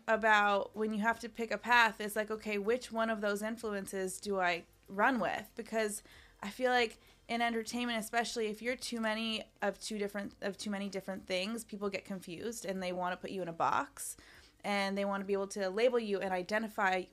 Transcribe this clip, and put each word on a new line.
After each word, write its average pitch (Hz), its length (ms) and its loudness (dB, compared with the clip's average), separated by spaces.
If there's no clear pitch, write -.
about 208 680 6
when 220 180 0
you 202 60 -2
have 226 200 2
to 233 80 -8
pick 226 220 -6
a 208 80 -2
path 226 420 6
is, 208 160 -4
like, 214 140 0
okay, 214 280 -2
which 226 340 0
one 226 180 0
of 214 120 -2
those 202 200 0
influences 202 760 -4
do 202 180 -2
I 175 260 2
run 226 300 4
with? 107 380 -2
Because 214 460 -2
I 196 80 -8
feel 254 200 0
like 240 280 2
in 233 140 -2
entertainment, 233 560 -2
especially 226 500 -2
if 214 140 -6
you're 247 140 -2
too - 240 -6
many 220 420 0
of 202 180 -2
two 214 180 -6
different, 202 440 -4
of 196 160 -4
too 214 120 -6
many 202 180 -2
different 190 380 -8
things, 196 380 -2
people 202 240 -6
get 196 160 -4
confused 190 600 -8
and 190 180 -2
they 180 100 -4
wanna 180 240 -2
put - 140 -10
you 190 120 -6
in 170 60 -4
a 165 40 -8
box. - 640 0
And 196 340 0
they 196 80 0
wanna 196 180 -2
be 196 80 0
able 196 160 2
to 196 220 -2
label 240 280 4
you 202 220 0
and 190 120 0
identify 190 800 0